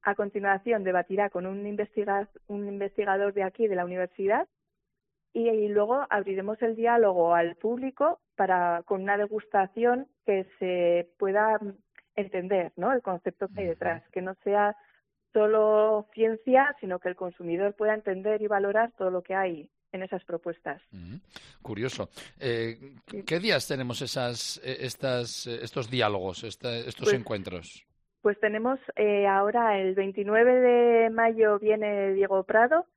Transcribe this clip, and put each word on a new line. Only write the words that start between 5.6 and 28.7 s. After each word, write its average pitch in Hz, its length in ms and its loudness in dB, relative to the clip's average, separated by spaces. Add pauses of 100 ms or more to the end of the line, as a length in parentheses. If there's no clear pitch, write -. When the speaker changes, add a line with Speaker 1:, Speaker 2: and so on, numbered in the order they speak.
Speaker 1:
luego 214 420 2
abriremos 196 500 -4
el 226 140 -2
diálogo 214 580 4
al 170 220 2
público 254 640 -2 (160)
para, 175 500 2
con 196 160 -2
una 202 160 0
degustación 214 920 0 (160)
que 190 220 0 (140)
se 175 580 0
pueda 208 420 2 (560)
entender, 190 600 -2
¿no? 202 180 -2
El 247 80 0
concepto 185 460 -6
que 202 140 -10
hay 190 40 -4
Speaker 2:
Ujú. 170 80 -4
Speaker 1:
detrás, 165 380 -6
que 185 100 -6
no 185 220 -8
sea 208 340 0 (560)
solo 214 800 4
ciencia, 233 680 2
sino 180 200 -6
que 180 100 -4
el 180 60 -8
consumidor 180 580 -4
pueda 214 220 0
entender 208 480 -2
y 208 40 -2
valorar 202 520 0
todo 185 100 0
lo 180 140 -2
que 185 100 -8
hay 180 360 -4 (220)
en 185 120 -8
esas 185 200 -8
propuestas. 165 580 -10 (120)
Speaker 2:
Ujú. 92 260 -14 (420)
Curioso. 110 480 -8 (300)
Eh, 117 380 -4 (320)
Speaker 1:
Sí. - 140 -12
Speaker 2:
¿qué 160 160 -2
días 180 280 0
tenemos 127 340 -6
esas, 123 640 -6
eh, 131 180 -8
estas, 123 680 -6
eh, 117 160 -8
estos 117 260 -8
diálogos, 104 540 -2
esta-, 117 340 -8
estos 113 320 -4
Speaker 1:
Pues, 104 40 4
Speaker 2:
encuentros? 95 680 -6 (360)
Speaker 1:
pues 202 220 0
tenemos, 220 360 -2 (200)